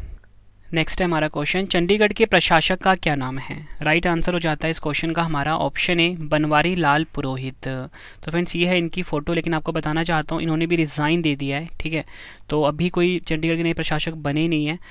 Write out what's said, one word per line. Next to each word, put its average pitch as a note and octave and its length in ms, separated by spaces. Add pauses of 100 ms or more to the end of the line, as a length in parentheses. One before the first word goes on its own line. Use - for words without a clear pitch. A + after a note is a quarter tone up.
(640)
नेक्स्ट D#3+ 360
है F#3 40
हमारा D#3 220
क्वेश्चन, D3+ 380
चंडीगढ़ G3+ 480
के A3+ 120
प्रशासक F3+ 540
का F#3+ 160
क्या E3+ 200
नाम C3 240
है? - 180 (240)
right D#3+ 260
आंसर E3+ 260
हो F3 60
जाता D#3 280
है E3 40
इस D#3 80
क्वेश्चन D#3+ 320
का E3 120
हमारा D#3 340
ऑप्शन E3+ 420
ए, E3 100 (120)
बनवारी D3+ 540
लाल D#3 300 (100)
पुरोहित। C3 520
तो C3 640
फ्रेंड्स, E3+ 240
ये E3+ 120
है F3+ 100
इनकी E3+ 260
फ़ोटो, D#3+ 300
लेकिन E3 200
आपको D#3+ 180
बताना D#3+ 320
चाहता E3 320
हूँ, D#3+ 80
इन्होंने E3 240
भी E3+ 80
रिज़ाइन D#3+ 460
दे D3+ 140
दिया C#3 220
है, E3 120 (100)
ठीक D#3+ 140
है। D3+ 120 (440)
तो D3+ 140
अभी D3+ 260
कोई F3 300
चंडीगढ़ E3 380
के E3+ 60
नए E3 100
प्रशासक D#3+ 480
बने D3 260
नहीं D#3 180
हैं। D#3 140 (120)